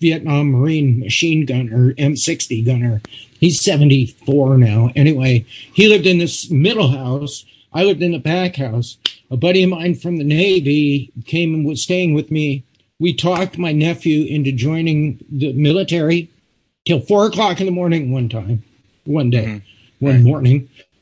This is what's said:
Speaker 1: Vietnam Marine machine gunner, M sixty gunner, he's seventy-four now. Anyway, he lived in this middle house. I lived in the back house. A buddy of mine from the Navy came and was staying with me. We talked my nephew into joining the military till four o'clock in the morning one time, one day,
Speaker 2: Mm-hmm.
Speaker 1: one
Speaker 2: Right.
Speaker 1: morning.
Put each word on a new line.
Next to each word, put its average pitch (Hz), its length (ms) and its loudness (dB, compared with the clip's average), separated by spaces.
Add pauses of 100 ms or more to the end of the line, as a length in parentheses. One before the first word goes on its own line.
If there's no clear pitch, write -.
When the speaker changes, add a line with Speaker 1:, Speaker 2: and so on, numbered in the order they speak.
Speaker 1:
Vietnam 151 500 0
Marine 135 480 2
machine 156 480 -2
gunner, 123 500 0
M 143 200 0
sixty 131 460 -4
gunner, 120 380 0 (380)
he's 165 220 2
seventy-four 139 1000 2
now. 113 380 4
Anyway, 131 500 2 (260)
he 202 140 6
lived 208 200 4
in 185 120 4
this - 320 -4
middle 175 380 2
house. 135 560 -4 (280)
I 170 120 0
lived 185 180 0
in 175 80 0
the 165 80 -2
back 180 380 -2
house. 120 400 -6 (340)
A 131 60 -4
buddy 180 260 2
of 185 80 2
mine 175 240 -2
from 175 220 -6
the 151 80 -4
Navy 147 880 0 (140)
came 165 280 -2
and 156 100 -2
was 147 160 -6
staying 180 340 -2
with 151 180 -2
me. 147 320 -4 (340)
We 165 160 0
talked 180 420 -2
my 170 140 -4
nephew 156 560 0
into 143 240 -2
joining 151 800 -2
the 139 220 -4
military 165 760 0 (580)
till 170 120 2
four 202 280 2
o'clock 196 340 -2
in 190 60 -2
the 185 60 -2
morning 165 380 -2
one 127 180 -2
time, 107 360 -6 (400)
one 143 260 -2
day, 117 140 0
Speaker 2:
Mm-hmm. - 600 -12
Speaker 1:
one 139 120 2
Speaker 2:
Right. 120 80 6
Speaker 1:
morning. 135 440 2 (340)